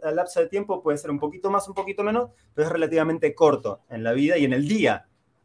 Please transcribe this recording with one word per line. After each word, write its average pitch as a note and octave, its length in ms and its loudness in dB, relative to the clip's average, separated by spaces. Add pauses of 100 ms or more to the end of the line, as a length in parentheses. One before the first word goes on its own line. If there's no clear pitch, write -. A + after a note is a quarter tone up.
(140)
lapso F3 260 0
de E3 60 4
tiempo G3 360 -4
puede D3 140 0
ser D3+ 140 -8
un C#3+ 80 -2
poquito E3 320 -4
más, G3 180 0
un G3 60 -14
poquito G3 280 -4
menos, A3+ 280 0 (240)
pero D3+ 140 0
es E3+ 40 -2
relativamente D#3+ 640 0
corto B2+ 560 2
en A2+ 140 -8
la A#2 80 2
vida D3+ 260 2
y C#3+ 80 2
en B2+ 80 2
el C#3+ 120 0
día. D3 400 0 (380)